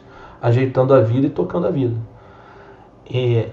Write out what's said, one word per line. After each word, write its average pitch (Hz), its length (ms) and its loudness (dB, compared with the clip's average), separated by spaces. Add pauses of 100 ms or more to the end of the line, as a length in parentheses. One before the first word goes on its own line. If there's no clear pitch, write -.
(400)
ajeitando 131 540 2
a 131 60 8
vida 120 260 0
e 147 40 0
tocando 180 360 -4
a - 40 -2
vida. 123 240 -2 (1120)
É, 123 460 -2